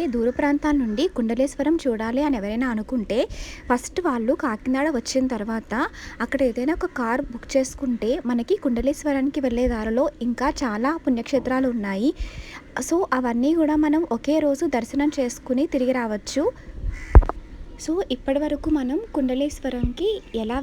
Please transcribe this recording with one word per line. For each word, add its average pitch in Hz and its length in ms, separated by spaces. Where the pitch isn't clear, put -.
దూర 233 140
ప్రాంతాల 294 440
నుండి 220 220
కుండలేశ్వరం 269 680
చూడాలి 233 440
అని 269 120
ఎవరైనా 226 340
అనుకుంటే, 214 460
ఫస్ట్ 254 380
వాళ్ళు 247 280
కాకినాడ 262 420
వచ్చిన 262 260
తర్వాత 220 380
అక్కడ 269 240
ఏదైనా 254 300
ఒక 359 100
కార్ 240 300
బుక్ 240 240
చేసుకుంటే, 254 560
మనకి 240 340
కుండలేశ్వరానికి 277 840
వెళ్ళే 247 280
దారిలో 226 320
ఇంకా 247 220
చాలా 240 300
పుణ్యక్షేత్రాలు 254 680
ఉన్నాయి. 202 360
So, 339 100
అవన్నీ 254 420
కూడా 302 240
మనం 311 180
ఒకే 294 180
రోజు 277 180
దర్శనం 277 400
చేసుకుని 254 460
తిరిగి 254 260
రావచ్చు. 220 420
So, 311 100
ఇప్పటి 269 260
వరకు 294 360
మనం 262 200
కుండలేశ్వరంకి 262 960
ఎలా 226 220